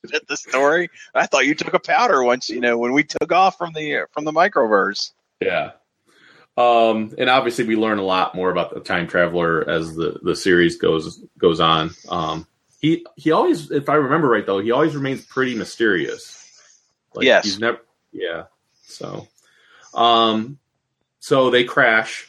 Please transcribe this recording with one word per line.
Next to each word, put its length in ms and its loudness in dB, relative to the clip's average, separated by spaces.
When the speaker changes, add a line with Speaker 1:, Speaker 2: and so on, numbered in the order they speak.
Speaker 1:
fit 200 -6
the 100 -8
story. 540 0
"I 100 2
thought 220 0
you 80 0
took 180 -6
a 60 2
powder 440 2
once, 280 0
you 80 -6
know, 180 0
when 160 -2
we 100 2
took 280 -6
off 260 2
from 160 -8
the, 380 -6
from 140 -8
the 60 -4
microverse." 800 0
Speaker 2:
Yeah. 300 -2
Um, 600 4
and 120 0
obviously 360 0
we 100 0
learn 240 0
a 40 -2
lot 300 0
more 160 -2
about 240 -4
the 60 -12
time 280 -4
traveler 600 0
as 240 -4
the, 300 -4
the 140 -2
series 400 2
goes, 440 -2
goes 220 2
on. 320 2
Um, 400 -6
he, 260 -2
he 160 -2
always, 380 0
if 180 -2
I 60 2
remember 340 2
right, 160 2
though, 140 -2
he 120 -2
always 240 0
remains 300 -6
pretty 300 -4
mysterious. 1300 -4
Like, 120 -2
Speaker 1:
Yes. 180 6
Speaker 2:
he's 160 -6
never, 200 -4
yeah. 300 -8
So, 440 -14
um, 640 2
so 300 2
they 160 4
crash 640 0